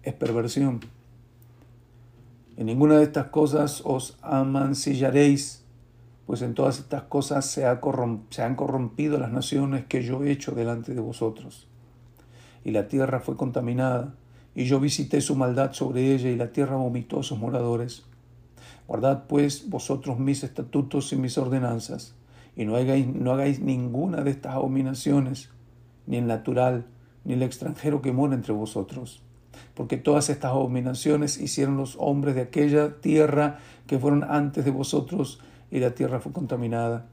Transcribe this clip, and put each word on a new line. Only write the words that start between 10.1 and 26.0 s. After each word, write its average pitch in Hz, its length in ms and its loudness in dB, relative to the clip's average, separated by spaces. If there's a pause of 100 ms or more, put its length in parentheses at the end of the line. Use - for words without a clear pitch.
he 143 80 2
hecho 143 200 -4
delante 117 420 -4
de 127 80 -4
vosotros. 113 680 -6 (960)
Y - 80 -4
la 104 160 2
tierra 131 320 0
fue - 160 -4
contaminada, 127 800 -2 (420)
y 131 100 -2
yo 135 140 4
visité 143 420 0
su 143 140 -2
maldad 135 380 2
sobre 131 400 0
ella, 127 160 0
y 120 60 0
la 117 160 -2
tierra 139 240 0
vomitó 123 440 -4
a 135 40 -4
sus 127 140 -6
moradores. 120 680 -4 (840)
Guardad, 135 400 2
pues, 143 420 2
vosotros 135 500 -4
mis 135 240 0
estatutos 139 680 -4
y - 20 -2
mis 127 220 0
ordenanzas, 123 760 -2 (400)
y 113 100 -4
no 107 100 0
hagáis, 131 320 2
no 123 240 -2
hagáis 139 300 0
ninguna 131 640 -2
de 139 80 0
estas 135 240 -8
abominaciones, 135 920 0 (580)